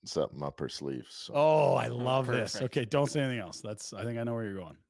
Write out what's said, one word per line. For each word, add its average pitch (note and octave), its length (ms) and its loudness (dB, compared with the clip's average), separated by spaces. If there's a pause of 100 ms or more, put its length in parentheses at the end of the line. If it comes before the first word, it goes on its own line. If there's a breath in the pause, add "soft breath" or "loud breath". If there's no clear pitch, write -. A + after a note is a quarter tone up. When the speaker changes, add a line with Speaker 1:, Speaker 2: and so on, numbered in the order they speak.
Speaker 1:
something C#2+ 400 -2
up C#2+ 160 -6
her C#2+ 80 -2
sleeve, C2+ 420 -6
so. - 240 -14
Speaker 2:
Oh, D3 420 6
I A#2+ 120 2
Speaker 3:
Oh, A#2+ 80 -4
Speaker 2:
love B2+ 320 2
this. B2 280 0
Speaker 3:
perfect. A#2+ 220 -2
Speaker 2:
Okay, B2+ 60 2
don't C#3 260 2
say D3 120 0
anything B2+ 180 0
else. F2 220 -10
That's, - 320 -8
I G2+ 100 -6
think A#2 160 -2
I A#2 40 -2
know A#2 100 -2
where A2+ 100 -2
you're G2 160 -4
going. D#2+ 160 -12 (140)